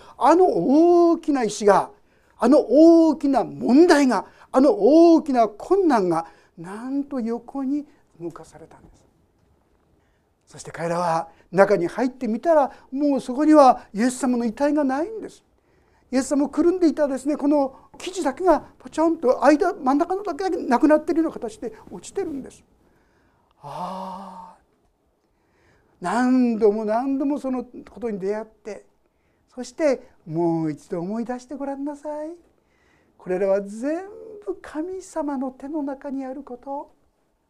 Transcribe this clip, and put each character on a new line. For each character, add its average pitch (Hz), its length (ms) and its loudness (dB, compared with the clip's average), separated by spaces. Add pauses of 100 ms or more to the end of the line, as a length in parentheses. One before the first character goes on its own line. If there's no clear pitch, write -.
(180)
あ 277 180 4
の 359 100 6
大 339 720 4
き 311 120 -6
な 269 120 0
石 208 220 -4
が、 180 260 4 (460)
あ 226 120 2
の 262 180 6
大 320 480 6
き 294 140 -2
な 247 140 0
問 240 440 4
題 294 200 4
が、 208 180 0 (260)
あ 254 80 2
の 262 180 4
大 311 440 6
き - 100 -6
な 233 160 2
困 359 400 -2
難 214 220 2
が、 160 180 -4 (300)
な 202 320 -14
ん 277 160 -6
と 277 160 -8
横 233 420 -8
に 277 220 -6 (340)
動 170 120 -12
か - 120 -20
さ 156 160 -20
れ 160 80 -20
た - 100 -20
ん - 60 -20
で - 100 -20
す。 - 120 -20 (1400)
そ - 100 -20
し 135 60 -18
て 151 80 -18
彼 170 180 -8
ら 170 100 -2
は 165 300 -2 (220)
中 196 260 4
に 170 100 -2
入 247 200 -4
っ - 20 -2
て 262 180 -10
み 233 140 -6
た 339 120 0
ら、 294 180 2 (200)
も 277 260 -2
う 220 40 -4
そ 254 120 -10
こ 285 120 -2
に 302 80 4
は 262 400 6
イ 196 80 -4
エ 254 80 2
ス 254 100 -10
様 247 180 -2
の 233 80 -4
遺 220 80 -4
体 285 200 -2
が 294 100 0
な 269 200 -2
い 403 60 -8
ん 440 120 -12
で - 80 -12
す。 - 140 -20 (680)
イ 240 60 0
エ 269 40 0
ス 254 80 -6
様 285 160 0
を 277 40 -6
く 294 140 -2
る 339 80 4
ん 370 80 -2
で 349 80 4
い 285 60 2
た 302 140 -2
で 269 100 -4
す 254 100 -8
ね、 294 80 -2
こ 269 120 -4
の 285 280 0 (220)
生 - 140 -10
地 370 120 -6
だ 269 100 -2
け 349 100 -10
が 339 180 4 (160)
ポ - 120 -20
チ 311 120 -4
ョ 320 40 2
ン 330 120 0
と 254 260 0
間、 311 300 2
真 262 200 -2
ん 294 40 2
中 339 180 -2
の 403 80 -8
だ 381 120 -8
け 381 140 -6
な 247 300 -2
く 311 80 2
な 302 80 6
っ 311 80 0
て 339 80 -6
い 302 40 -2
る 320 80 0
よ 311 60 -4
う - 20 -18
な - 20 -18
形 214 240 -12
で 226 160 -12 (180)
落 - 160 -16
ち - 60 -20
て 392 100 -6
る 330 60 -8
ん 269 120 -10
で - 100 -18
す。 - 120 -20 (960)
あ 185 920 -14
あ。 - 20 -20 (1400)
何 240 600 0
度 208 120 4
も 214 140 -4
何 247 320 -2
度 294 80 -4
も 285 140 -2
そ 262 100 -8
の 254 160 -6 (240)
こ - 100 -20
と 226 120 -6
に 202 80 -8
出 190 160 -4
会 214 80 -8
っ - 20 -14
て、 - 400 -18 (680)
そ 254 100 -12
し - 100 -16
て 294 380 -2 (160)
も 165 380 -2
う 156 60 -4
一 143 180 -14
度 180 100 -6
思 202 220 -6
い 226 40 -6
出 247 140 -8
し 247 80 -20
て 302 80 -12
ご 277 100 -10
ら 277 80 -8
ん 277 100 -10
な 294 120 -8
さ 294 140 -14 (160)
い。 330 100 -14 (840)
こ - 120 -20
れ 185 100 -2
ら 196 80 -2
は 196 140 0
全 247 440 -8 (400)
部 403 160 -10
神 370 400 -10
様 302 360 -8
の 262 140 -6
手 262 160 -18
の 302 140 -8
中 277 300 -10
に 269 120 -8
あ 262 100 -12
る 285 100 -14
こ 247 140 -16
と。 277 360 -12 (560)